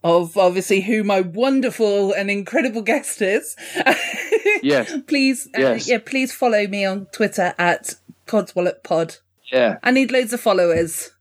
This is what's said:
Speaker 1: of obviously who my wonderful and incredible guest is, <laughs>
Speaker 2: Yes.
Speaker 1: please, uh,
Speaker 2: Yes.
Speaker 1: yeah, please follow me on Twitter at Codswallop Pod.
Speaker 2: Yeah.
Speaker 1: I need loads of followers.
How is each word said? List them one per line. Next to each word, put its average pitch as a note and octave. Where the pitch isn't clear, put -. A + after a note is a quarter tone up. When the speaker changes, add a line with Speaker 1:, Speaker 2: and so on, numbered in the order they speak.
Speaker 1:
of E3+
obviously F#3+
who G#3+
my G3+
wonderful G3+
and G3
incredible G#3+
guest -
is, C#4+
<laughs> -
Speaker 2:
Yes. -
Speaker 1:
please, C4+
uh, -
Speaker 2:
Yes. B3+
Speaker 1:
yeah, A#3+
please C4
follow G#3+
me G3+
on F#3+
Twitter G3+
at -
Codswallop F3+
Pod. E3
Speaker 2:
Yeah. B2+
Speaker 1:
I B3+
need C4
loads B3+
of A#3+
followers. E3+